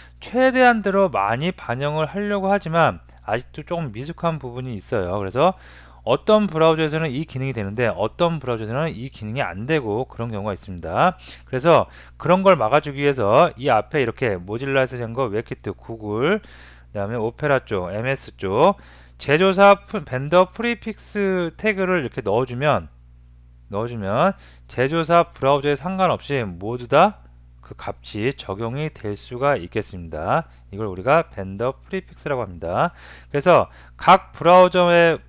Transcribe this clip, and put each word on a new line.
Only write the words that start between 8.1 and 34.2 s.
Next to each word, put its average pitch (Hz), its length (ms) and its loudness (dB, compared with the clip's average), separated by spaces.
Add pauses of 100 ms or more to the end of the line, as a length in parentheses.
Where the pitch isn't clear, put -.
브라우저에서는 123 560 -4
이 117 140 -12
기능이 110 320 -8
안 98 260 -6
되고 127 380 -2
그런 117 260 -10
경우가 104 220 -6
있습니다. 95 680 -2 (280)
그래서 131 400 2 (320)
그런 180 240 0
걸 190 140 6
막아주기 135 440 0
위해서 135 560 4
이 135 140 -2
앞에 120 320 0
이렇게 117 340 -2
모질라에서 123 640 -4
된 117 160 -8
거, 131 100 -2
웹키트, 107 480 -6
구글, 113 680 -4 (480)
그다음에 104 280 -6
오페라 123 440 -2
쪽, 90 300 -4
엠에스 120 460 -6
쪽 127 400 2 (400)
제조사 190 680 4
프-, 180 180 -8
벤더 151 480 2
프리픽스 202 1040 -4
태그를 185 460 -2
이렇게 120 180 -8
넣어주면, 120 680 0 (800)
넣어주면 117 680 -2 (340)
제조사 160 600 0
브라우저에 143 440 0
상관없이 143 720 -2
모두 104 400 -8
다 170 380 4 (400)
그 - 140 -20
값이 110 580 -6
적용이 117 540 -8
될 104 260 -10
수가 135 400 -4
있겠습니다. 90 880 -4 (240)
이걸 104 160 -8
우리가 104 440 0
벤더 98 540 -6
프리픽스라고 151 580 -8
합니다. 95 500 -4 (380)
그래서 143 400 4 (260)
각 - 360 4